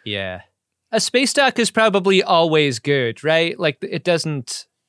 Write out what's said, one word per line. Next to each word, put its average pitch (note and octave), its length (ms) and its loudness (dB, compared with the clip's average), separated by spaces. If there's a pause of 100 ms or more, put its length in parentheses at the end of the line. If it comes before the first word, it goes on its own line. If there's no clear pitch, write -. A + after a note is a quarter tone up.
Yeah. G2 360 -8 (500)
A A3+ 80 0
space - 340 0
dock C4+ 260 0
is G#3+ 100 0
probably G3 540 2
always D#3 560 2
good, C3 440 -2
right? E3 360 0
Like, D#3+ 240 -2
it E3 200 -8
doesn't D#3 640 -4 (240)